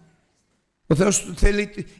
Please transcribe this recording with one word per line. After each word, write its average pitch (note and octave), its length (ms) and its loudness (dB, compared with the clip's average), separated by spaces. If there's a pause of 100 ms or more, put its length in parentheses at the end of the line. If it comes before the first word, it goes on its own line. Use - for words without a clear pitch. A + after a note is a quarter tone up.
(880)
Ο D#3+ 80 2
Θεός F#3+ 400 0
θέλει, G#3 520 0 (120)